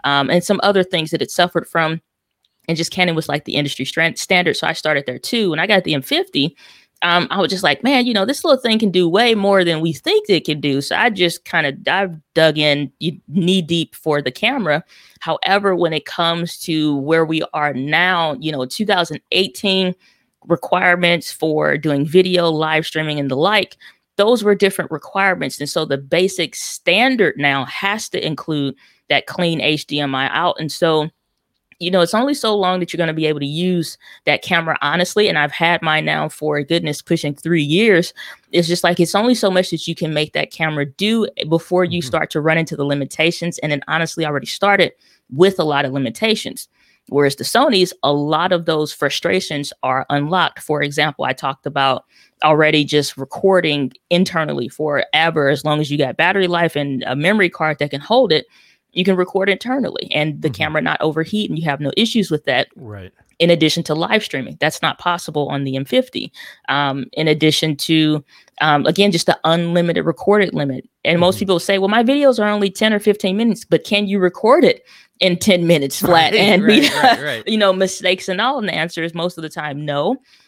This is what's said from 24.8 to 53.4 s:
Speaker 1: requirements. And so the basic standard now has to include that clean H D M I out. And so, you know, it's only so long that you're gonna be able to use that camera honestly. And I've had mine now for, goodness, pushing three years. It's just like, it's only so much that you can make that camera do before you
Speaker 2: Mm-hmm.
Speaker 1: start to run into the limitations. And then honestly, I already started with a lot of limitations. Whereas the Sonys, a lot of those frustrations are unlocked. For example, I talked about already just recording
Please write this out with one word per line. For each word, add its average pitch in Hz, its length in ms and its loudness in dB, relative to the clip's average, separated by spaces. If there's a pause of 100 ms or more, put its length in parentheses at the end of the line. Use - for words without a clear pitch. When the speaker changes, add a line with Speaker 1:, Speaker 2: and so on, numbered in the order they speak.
Speaker 1:
requirements. 185 680 -4
And 147 100 -6
so 160 160 -2
the 147 120 -2
basic 170 580 -2
standard 220 840 0
now 139 280 0
has 202 440 -6
to - 160 -6
include 143 500 -4 (340)
that 143 160 0
clean 170 360 -2
H 147 260 -2
D 147 120 -4
M 139 140 -2
I 135 220 -2
out. 165 240 0
And 156 120 -6
so, 160 380 0 (720)
you 175 100 -6
know, 185 120 2
it's 170 120 0
only 262 220 0
so 220 200 -2
long 185 240 0
that 175 120 -6
you're - 60 -6
gonna 165 160 -2
be 160 120 -2
able 151 140 -2
to 143 60 -4
use 170 520 -2 (280)
that 147 180 0
camera 165 380 -2
honestly. 180 460 0
And 165 100 0
I've 147 140 0
had 165 300 0
mine 156 240 0
now 156 240 -2
for, 151 340 -4
goodness, 160 380 -2
pushing 156 320 -2
three 165 300 0
years. 180 500 2 (380)
It's 170 160 2
just 175 160 0
like, 175 160 2
it's 170 160 2
only 233 200 2
so 208 140 2
much 185 220 2
that 165 160 -6
you 165 80 -6
can 160 180 -4
make 151 200 -2
that 151 180 -4
camera 151 340 -4
do 214 420 0 (220)
before 180 360 0
you 175 160 -2
Speaker 2:
Mm-hmm. 127 60 -8
Speaker 1:
start 135 240 -4
to 156 100 -2
run 160 160 0
into 160 180 -2
the 143 100 -4
limitations. 156 760 -2
And 151 120 -4
then 143 160 -2
honestly, 160 380 -4
I 151 40 -4
already 139 180 -4
started 196 440 2 (400)
with 185 280 4
a 165 40 0
lot 143 220 0
of 131 80 -4
limitations. 214 720 -4 (420)
Whereas 139 260 2
the - 80 -10
Sonys, 220 480 2 (120)
a 143 100 2
lot 156 380 0
of 170 140 0
those 156 280 -2
frustrations 156 880 -4
are 131 300 -2
unlocked. 151 480 0
For 147 240 -2
example, 143 420 -2
I 131 80 -2
talked - 320 -6
about 135 400 0 (380)
already 156 420 4
just 143 320 0
recording 160 720 0 (200)